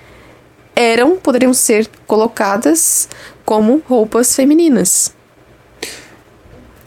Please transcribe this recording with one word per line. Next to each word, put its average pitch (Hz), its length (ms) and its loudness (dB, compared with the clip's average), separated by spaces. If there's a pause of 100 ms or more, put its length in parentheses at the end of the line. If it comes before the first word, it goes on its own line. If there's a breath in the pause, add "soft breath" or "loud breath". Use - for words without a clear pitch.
(760 loud breath)
eram, 240 420 2
poderiam 254 360 0
ser 220 360 0 (180)
colocadas 220 1000 -2 (360 loud breath)
como 220 440 0
roupas 233 460 0
femininas. 285 800 0 (1700 loud breath)